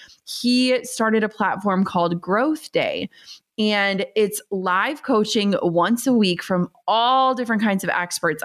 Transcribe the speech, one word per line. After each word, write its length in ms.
He 600
started 400
a 40
platform 560
called 340
Growth 540
Day. 380
And 560
it's 260
live 500
coaching 580
once 460
a 60
week 320
from 260
all 480
different 260
kinds 220
of 80
experts. 540